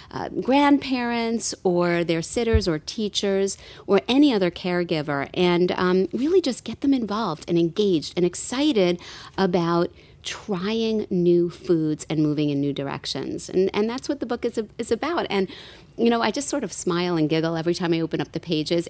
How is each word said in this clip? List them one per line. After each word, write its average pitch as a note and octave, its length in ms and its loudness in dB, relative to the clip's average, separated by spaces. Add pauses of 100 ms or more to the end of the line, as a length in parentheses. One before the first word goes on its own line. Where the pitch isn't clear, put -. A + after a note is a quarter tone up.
(120)
uh, - 160 -6 (460)
grandparents A#3 880 -2
or F3 400 2
their E3 180 0
sitters A3+ 460 0
or D#3 100 0
teachers G3 800 -2 (300)
or G3 180 6
any C4+ 260 6
other F#3 180 2
caregiver, E3 840 -2
and, F3 380 4
um, F#3 400 2
really D#4+ 280 2
just C4 220 -2
get - 200 -12
them C#4 120 2
involved G#3 540 -4
and E3+ 100 2
engaged E3+ 580 0
and F3 80 2
excited F#3 760 2 (360)
about F3 540 2 (320)
trying G#3+ 880 -4
new F3 400 4
foods D#3 600 0
and D#3 120 0
moving D3 280 2
in C#3 100 0
new C#3+ 120 0
directions. C#3 760 -6
And, F#3 260 2
and G#3+ 140 0
that's B3 200 -6
what C#4+ 120 -2
the B3+ 60 -6
book A#3+ 180 -6
is, A3+ 160 -4 (180)
is A#3+ 140 -2
about. C#4 380 -2
And, G3 180 0 (480)
you A#3 140 4
know, A#3 120 2
I A3 80 2
just C4+ 180 -4
sort C#4 140 -2
of G3 100 -6
smile F3 440 0
and D3+ 120 2
giggle D#3+ 280 0
every E3+ 180 0
time F3 180 -2
I E3 80 0
open D#3+ 200 -2
up - 120 -6
the D#3+ 80 -6
pages. E3+ 500 -2